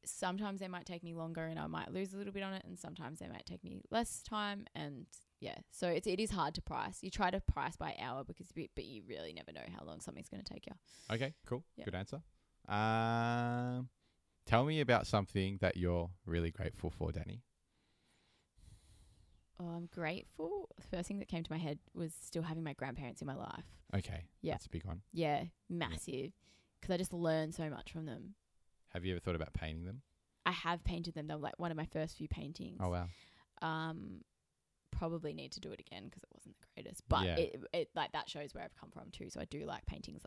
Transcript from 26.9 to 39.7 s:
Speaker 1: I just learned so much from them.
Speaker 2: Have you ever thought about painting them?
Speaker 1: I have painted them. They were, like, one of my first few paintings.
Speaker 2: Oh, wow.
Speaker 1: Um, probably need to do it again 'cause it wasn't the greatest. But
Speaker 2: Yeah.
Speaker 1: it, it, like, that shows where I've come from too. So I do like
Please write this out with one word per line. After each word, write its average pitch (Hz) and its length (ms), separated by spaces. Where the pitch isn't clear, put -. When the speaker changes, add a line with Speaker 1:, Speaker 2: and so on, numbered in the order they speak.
Speaker 1:
I 180 60
just 180 160
learned 160 420
so 160 140
much - 220
from 160 140
them. 165 300
Speaker 2:
Have 87 160
you 92 80
ever 87 60
thought 87 160
about 76 180
painting 80 320
them? 110 180
Speaker 1:
I 170 60
have 170 320
painted 170 320
them. 151 120
They 156 60
were, 151 80
like, - 160
one 170 140
of 160 60
my 156 80
first 165 320
few 156 100
paintings. - 540
Speaker 2:
Oh, 90 80
wow. 87 200
Speaker 1:
Um, 160 600
probably 165 420
need 139 200
to - 60
do - 120
it - 80
again - 300
'cause 185 140
it - 100
wasn't - 260
the - 160
greatest. - 340
But - 160
Speaker 2:
Yeah. 85 120
Speaker 1:
it, - 260
it, - 220
like, 151 160
that - 180
shows 147 240
where 175 100
I've 170 120
come - 160
from - 180
too. - 200
So - 120
I - 40
do 147 200
like - 200